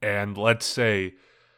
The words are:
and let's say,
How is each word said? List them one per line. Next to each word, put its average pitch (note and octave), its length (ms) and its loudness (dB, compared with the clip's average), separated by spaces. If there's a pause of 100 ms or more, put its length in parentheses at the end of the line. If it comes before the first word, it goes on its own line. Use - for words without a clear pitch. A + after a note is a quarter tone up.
and G#2 340 -2
let's A2 300 2
say, G#2 480 0 (440)